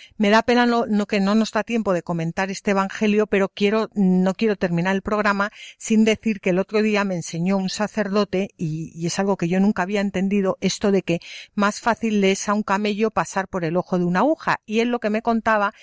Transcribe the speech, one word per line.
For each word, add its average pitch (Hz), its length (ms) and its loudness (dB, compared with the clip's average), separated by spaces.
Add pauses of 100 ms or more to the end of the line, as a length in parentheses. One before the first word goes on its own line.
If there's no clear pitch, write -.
(180)
Me 202 120 2
da 220 120 6
pena 240 240 4
no, 233 200 2
no, 208 200 0
que 208 140 0
no 196 140 2
nos 220 180 2
da 214 100 0
tiempo 220 300 -2
de 175 100 0
comentar 170 480 -4
este 196 220 -4
evangelio, 208 540 2
pero 196 220 2
quiero, 208 460 0
no 185 400 4
quiero 214 220 0
terminar 175 380 0
el 196 80 -2
programa 208 480 0 (280)
sin 220 260 2
decir 214 360 0
que 190 100 0
el 180 80 2
otro 214 240 0
día 208 220 0
me 190 100 -4
enseñó 170 420 -2
un 190 120 -2
sacerdote, 196 880 -2
y, 160 380 -6
y 165 120 -6
es 165 120 -2
algo 196 180 0
que 175 120 -2
yo 185 120 2
nunca 196 220 2
había 202 180 -2
entendido, 196 600 0
esto 196 300 0
de 196 120 2
que 170 180 -2 (340)
más 208 260 0
fácil 220 400 0
le 190 120 2
es - 160 -4
a 208 60 0
un 208 80 0
camello 208 480 -2
pasar 190 380 -4
por 180 160 -4
el 160 120 -2
ojo 180 220 -2
de 175 60 0
una 180 160 0
aguja. 262 460 0
Y 220 140 -2
él 233 80 0
lo 240 120 -2
que 214 100 -2
me 214 120 -2
contaba 220 600 0